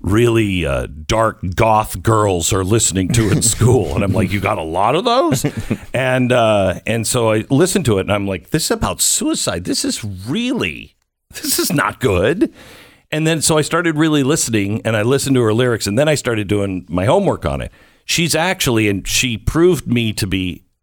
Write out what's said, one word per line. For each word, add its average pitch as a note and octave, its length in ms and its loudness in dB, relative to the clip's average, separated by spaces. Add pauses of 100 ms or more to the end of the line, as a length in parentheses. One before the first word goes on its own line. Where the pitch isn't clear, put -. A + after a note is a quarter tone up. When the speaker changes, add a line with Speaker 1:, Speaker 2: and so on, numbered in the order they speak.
Speaker 1:
really, G#2+ 640 2
uh, C2 220 -2
dark G#2 520 -2 (180)
goth G#2+ 440 2
girls G#2 520 2
are F#2+ 120 0
listening F#2+ 440 0
to A2+ 220 2
in D#2 120 2
school." A2 540 2
And G2 80 0
I'm F#2+ 80 0
like, F#2 180 0
"You G2+ 100 -2
got G2+ 180 -2
a E2 40 -4
lot F#2+ 320 0
of F#3+ 100 0
those?" B3+ 460 0
Speaker 2:
<laughs> - 440 -8
Speaker 1:
And, B2+ 360 0
uh, G#2+ 560 2
and A2 200 -2
so A2+ 260 0
I A2 180 0
listened F3 360 2
to G#2 120 4
it F#2 40 2
and - 100 -4
I'm G2+ 160 -2
like, F#2 220 -8
"This D#3 160 -2
is - 40 -2
about D3+ 300 -4
suicide. G#2 640 -2
This - 200 -4
is C4 200 -4
really, G#2 920 -6 (360)
this - 280 -4
is C#4 140 -2
not G#2+ 280 0
good." B2+ 520 2 (580)
And D#3 160 0
then D#3+ 140 0
so D#3 160 2
I D3+ 60 4
started E3 340 0
really D3+ 260 4
listening A2 600 0
and A2+ 120 0
I G#2 60 2
listened C3+ 340 2
to B2 60 4
her G#2+ 120 2
lyrics A#2+ 320 0
and G2+ 120 -2
then D3+ 100 2
I D3+ 80 2
started G#2+ 320 -2
doing G2 400 -2
my F2+ 180 -2
homework D#3 400 2
on C#2 140 -2
it. - 120 -10 (320)
She's D#3+ 300 0
actually, D3 540 0
and F#2+ 200 -2
she B2 300 -2
proved E3+ 480 0
me A#2 280 0
to G#2+ 120 -4
be F#2 380 -4 (180)